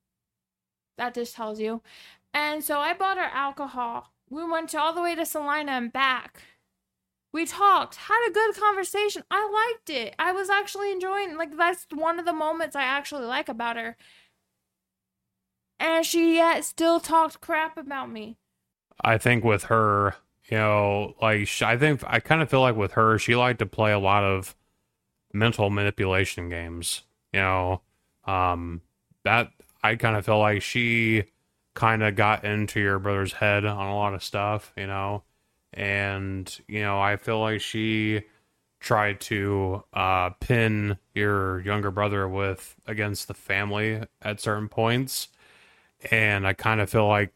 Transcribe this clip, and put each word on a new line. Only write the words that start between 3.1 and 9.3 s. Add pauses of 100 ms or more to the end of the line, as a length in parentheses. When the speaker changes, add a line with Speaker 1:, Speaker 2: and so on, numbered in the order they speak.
Speaker 1:
her
alcohol. (180)
We
went
to,
all
the
way
to
Salina
and
back. (920)
We
talked,
had
a
good
conversation.